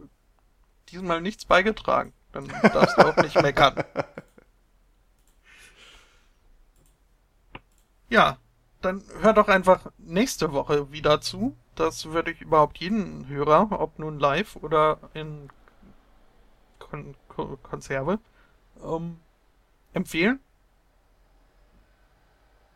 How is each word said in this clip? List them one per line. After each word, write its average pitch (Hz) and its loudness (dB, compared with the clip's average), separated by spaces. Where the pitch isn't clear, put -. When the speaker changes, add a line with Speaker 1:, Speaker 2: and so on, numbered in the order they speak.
Speaker 1:
diesmal 170 -6
nichts 190 -8
beigetragen. 180 0
Dann 139 -14
darfst - 2
du 185 10
auch 156 4
nicht 165 2
meckern. 143 4
Speaker 2:
<laughs> - -20
Speaker 1:
Ja, 160 2
dann 190 -4
hör 214 6
doch 208 4
einfach 185 2
nächste 170 -2
Woche 143 -2
wieder 151 2
zu. 208 -6
Das 160 -4
würde 160 -2
ich 165 -14
überhaupt 151 2
jeden 160 -6
Hörer, 151 2
ob 160 -6
nun 156 -10
live 147 -2
oder 156 0
in 151 -14
Kon-, 147 -16
Ko-, 151 -12
Konserve, 143 -6
ähm, 165 -8
empfehlen. 185 -2